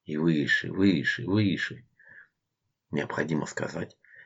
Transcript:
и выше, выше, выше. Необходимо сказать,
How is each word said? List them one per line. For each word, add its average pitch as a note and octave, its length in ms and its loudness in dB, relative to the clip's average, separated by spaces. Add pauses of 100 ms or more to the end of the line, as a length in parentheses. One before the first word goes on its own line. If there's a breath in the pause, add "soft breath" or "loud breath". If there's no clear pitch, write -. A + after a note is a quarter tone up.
и D2+ 140 -4
выше, D#2+ 520 2
выше, E2+ 560 2
выше. G2 600 0 (1040 loud breath)
Необходимо D#2 560 -2
сказать, - 500 -8 (300 loud breath)